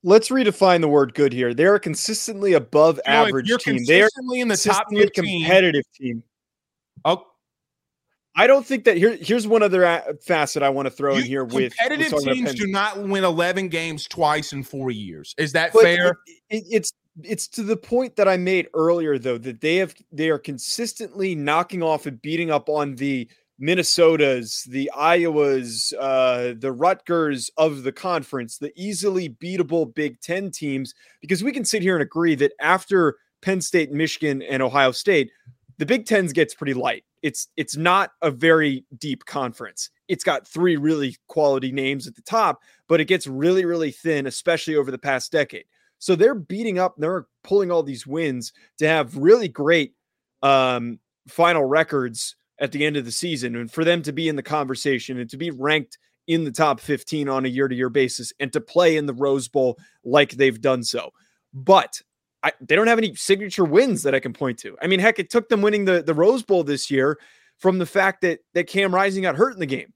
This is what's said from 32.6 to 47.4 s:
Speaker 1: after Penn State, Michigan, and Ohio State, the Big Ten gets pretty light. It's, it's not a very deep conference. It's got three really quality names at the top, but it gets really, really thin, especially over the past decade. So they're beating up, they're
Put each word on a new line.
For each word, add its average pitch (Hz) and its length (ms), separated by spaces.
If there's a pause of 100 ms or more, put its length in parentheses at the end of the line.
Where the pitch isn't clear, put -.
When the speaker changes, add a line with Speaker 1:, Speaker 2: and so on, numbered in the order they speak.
Speaker 1:
after 175 580 (240)
Penn 190 180
State, 156 320
Michigan, 147 500
and 135 200
Ohio 131 280
State, 143 400 (480)
the 151 80
Big 220 200
Ten 196 220
gets 147 260
pretty 135 200
light. 123 300 (180)
It's, - 340
it's 143 200
not 175 360 (100)
a 151 100
very 147 520 (140)
deep 139 280
conference. 123 640 (180)
It's - 160
got 143 240
three 170 280
really 143 400 (120)
quality 135 420
names 135 380
at - 80
the - 60
top, 202 400 (260)
but 160 120
it 156 40
gets 165 240
really, 170 360
really 165 280
thin, 147 340
especially 160 480
over 139 160
the 127 80
past 135 320
decade. 143 360 (320)
So 185 180
they're 247 180
beating 196 460
up, 180 180
they're 160 280 (180)